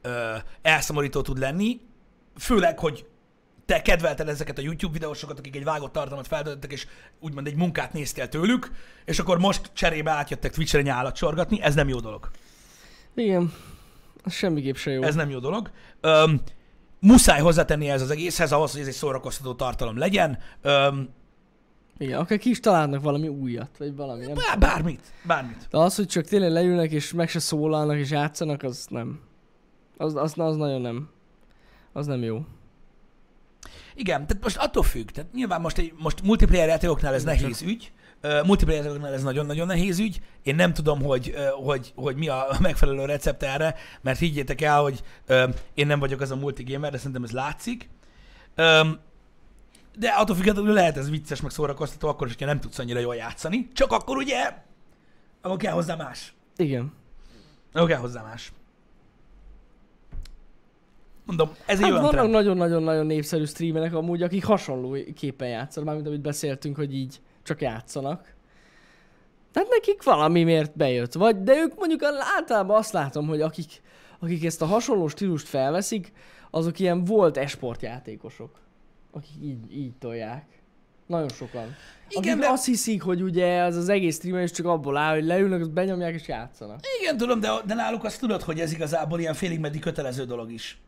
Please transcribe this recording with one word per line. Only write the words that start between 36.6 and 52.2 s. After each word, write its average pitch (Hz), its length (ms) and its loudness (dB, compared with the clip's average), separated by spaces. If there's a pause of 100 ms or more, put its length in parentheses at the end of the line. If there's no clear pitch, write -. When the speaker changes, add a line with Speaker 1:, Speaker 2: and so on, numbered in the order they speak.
Speaker 1:
játékoknál 156 460 2
ez 127 80 0
Speaker 2:
Igen, 151 120 0
Speaker 1:
nehéz 127 240 2
Speaker 2:
csak 165 100 -6
Speaker 1:
ügy. 226 240 -6 (280)
Ö, 147 260 2
multiplayer 160 380 6
játékoknál 143 300 -6
ez 131 80 -4
nagyon-nagyon 147 440 -2
nehéz 180 320 0
ügy. 208 220 -2 (220)
Én 135 120 0
nem 175 180 4
tudom, 151 300 0
hogy, 131 320 0
ö, 143 120 -4 (180)
hogy, 131 320 -4
hogy 131 200 -4
mi 156 120 -4
a 135 240 -2
<laughs> 131 80 0
megfelelő 139 440 6
recept 143 380 -2
erre, 147 320 -2 (260)
mert 131 180 -2
higgyétek 143 420 -2
el, 151 220 4
hogy, 139 200 -2 (240)
ö, 127 220 6 (260)
én 147 120 2
nem 147 120 2
vagyok 139 220 -2
az 139 100 -2
a 135 60 -6
multigamer, 135 540 -6
de 139 60 -8
szerintem 127 260 -8
ez 117 100 -10
látszik. 147 560 -8 (640)
Öm, 160 440 6 (1000)
de 220 100 0
attól 208 280 2
függetlenül 202 360 2
lehet 175 240 4
ez 143 140 -4
vicces, 151 300 -6
meg 143 100 -6
szórakoztató, 147 580 -4
akkor 143 180 -4